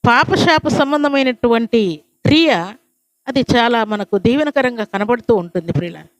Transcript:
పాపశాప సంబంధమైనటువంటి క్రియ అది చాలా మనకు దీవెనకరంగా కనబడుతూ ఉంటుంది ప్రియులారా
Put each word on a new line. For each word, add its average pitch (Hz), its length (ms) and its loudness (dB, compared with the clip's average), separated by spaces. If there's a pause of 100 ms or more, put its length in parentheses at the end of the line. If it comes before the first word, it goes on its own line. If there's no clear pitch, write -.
పాపశాప 311 640 2
సంబంధమైనటువంటి 247 1300 0 (260)
క్రియ 320 240 4 (800)
అది 269 120 0
చాలా 240 440 2
మనకు 208 340 -4
దీవెనకరంగా 247 680 0
కనబడుతూ 220 500 -2
ఉంటుంది 170 380 -4
ప్రియులారా 170 340 -6 (140)